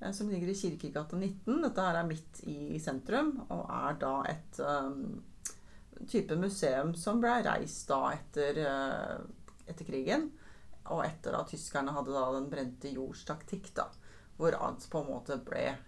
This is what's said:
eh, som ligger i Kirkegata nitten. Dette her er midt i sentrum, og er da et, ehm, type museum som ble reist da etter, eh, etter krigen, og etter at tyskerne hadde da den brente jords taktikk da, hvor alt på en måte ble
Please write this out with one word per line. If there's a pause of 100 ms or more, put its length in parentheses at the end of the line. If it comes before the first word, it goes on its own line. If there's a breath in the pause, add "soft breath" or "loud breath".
eh,
som
ligger
i
Kirkegata
nitten.
Dette
her
er
midt
i
sentrum,
og
er
da
et,
ehm, (840 loud breath)
type
museum
som
ble
reist
da
etter,
eh, (500)
etter
krigen, (560 loud breath)
og
etter
at
tyskerne
hadde
da
den
brente
jords
taktikk
da, (520 loud breath)
hvor
alt
på
en
måte
ble (120)